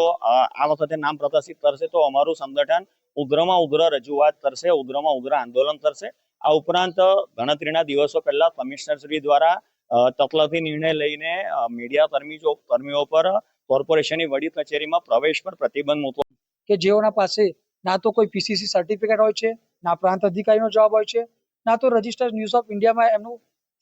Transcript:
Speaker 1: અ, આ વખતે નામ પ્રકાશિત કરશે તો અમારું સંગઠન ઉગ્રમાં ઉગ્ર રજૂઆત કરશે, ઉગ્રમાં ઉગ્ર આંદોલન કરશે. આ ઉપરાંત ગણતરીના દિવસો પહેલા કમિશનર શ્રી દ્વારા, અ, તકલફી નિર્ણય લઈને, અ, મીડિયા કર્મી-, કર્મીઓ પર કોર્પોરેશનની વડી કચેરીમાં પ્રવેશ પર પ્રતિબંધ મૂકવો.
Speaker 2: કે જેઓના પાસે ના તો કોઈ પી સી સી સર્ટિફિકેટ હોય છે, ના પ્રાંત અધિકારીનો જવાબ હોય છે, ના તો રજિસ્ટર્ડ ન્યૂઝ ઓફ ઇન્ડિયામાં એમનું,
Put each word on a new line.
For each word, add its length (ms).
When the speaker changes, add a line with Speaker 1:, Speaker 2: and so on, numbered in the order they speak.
Speaker 1:
અ, 500
આ 100
વખતે 300
નામ 220
પ્રકાશિત 440
કરશે 260
તો 120
અમારું 360
સંગઠન 500
ઉગ્રમાં 420
ઉગ્ર 320
રજૂઆત 520
કરશે, 280
ઉગ્રમાં 440
ઉગ્ર 200
આંદોલન 440
કરશે. 340
આ 100
ઉપરાંત 480
ગણતરીના 460
દિવસો 360
પહેલા 300
કમિશનર 480
શ્રી 220
દ્વારા, 420
અ, 200
તકલફી 520
નિર્ણય 320
લઈને, 500
અ, 240
મીડિયા 400
કર્મી-, 300
કર્મીઓ 360
પર 340
કોર્પોરેશનની 840
વડી 240
કચેરીમાં 500
પ્રવેશ 460
પર 100
પ્રતિબંધ 460
મૂકવો. 220
Speaker 2:
કે 100
જેઓના 320
પાસે 460
ના 120
તો 140
કોઈ 140
પી 140
સી 160
સી 100
સર્ટિફિકેટ 540
હોય 120
છે, 260
ના 120
પ્રાંત 300
અધિકારીનો 440
જવાબ 220
હોય 140
છે, 220
ના 100
તો 140
રજિસ્ટર્ડ 440
ન્યૂઝ 220
ઓફ 160
ઇન્ડિયામાં 380
એમનું, 320